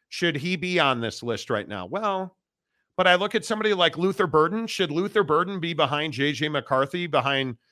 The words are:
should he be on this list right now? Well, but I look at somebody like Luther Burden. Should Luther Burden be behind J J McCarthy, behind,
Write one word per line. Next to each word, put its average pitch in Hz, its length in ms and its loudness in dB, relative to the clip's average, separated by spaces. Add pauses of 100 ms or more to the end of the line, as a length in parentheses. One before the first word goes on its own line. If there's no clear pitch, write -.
should 170 260 -2
he 165 200 -4
be 180 240 -2
on 135 200 4
this 113 220 -4
list 117 300 -4
right 107 160 -2
now? 95 180 -8
Well, 190 500 -4 (600)
but 185 80 4
I 180 100 8
look 202 200 0
at 214 100 -2
somebody 214 300 0
like 170 240 2
Luther 185 280 2
Burden. 170 380 2
Should 185 260 -2
Luther 196 320 0
Burden 175 360 0
be 170 160 -4
behind 147 360 0
J 139 220 0
J 147 160 -4
McCarthy, 139 560 -2
behind, 139 500 0 (160)